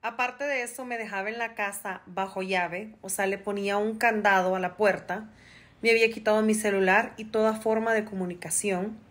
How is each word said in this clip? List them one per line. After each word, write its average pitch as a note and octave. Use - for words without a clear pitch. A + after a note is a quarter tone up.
Aparte B3
de C#4
eso, B3
me A#3+
dejaba G#3
en A3+
la A3+
casa G3+
bajo F#3+
llave, F#3
o F#3+
sea, G3
le G3
ponía G3+
un G#3+
candado G3+
a -
la F3+
puerta, G3+
me A3+
había A3+
quitado G#3+
mi G#3+
celular G3+
y A3
toda A3
forma A3
de G#3+
comunicación F#3